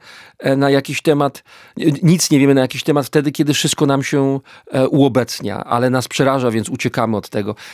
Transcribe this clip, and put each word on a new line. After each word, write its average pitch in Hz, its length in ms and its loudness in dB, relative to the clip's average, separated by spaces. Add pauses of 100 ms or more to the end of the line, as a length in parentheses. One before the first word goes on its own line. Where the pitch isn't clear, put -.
(380)
e, 135 180 0
na 139 140 2
jakiś 139 320 -2
temat, 143 360 0 (420)
e, - 40 -4 (180)
nic 170 280 2
nie 147 80 4
wiemy 139 160 4
na 135 60 4
jakiś - 220 -2
temat 147 240 0
wtedy, 147 260 0
kiedy 147 220 -2
wszystko - 320 -2
nam 139 160 0
się, 135 380 -2 (320)
e, 135 160 2
uobecnia, 123 760 0
ale 123 260 0
nas 127 180 -2
przeraża, 131 420 0
więc 110 180 -2
uciekamy 117 480 -2
od 98 120 -8
tego. 107 260 -6 (200)